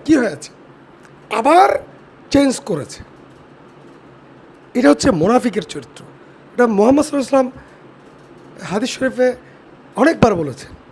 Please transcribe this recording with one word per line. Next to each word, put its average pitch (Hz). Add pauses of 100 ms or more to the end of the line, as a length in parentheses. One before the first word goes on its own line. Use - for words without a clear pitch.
কি 311
হয়েছে? 208 (840)
আবার 320 (480)
চেঞ্জ 277
করেছে। - (1700)
এটা 254
হচ্ছে 285
মুনাফিকের 208
চরিত্র। - (500)
এটা 240
মুহাম্মদ 233
সাল্লাল্লাহু 277
আলাইহি 262
ওয়াসাল্লাম -
হাদিস 214
শরীফে 254 (640)
অনেকবার 240
বলেছেন 147 (220)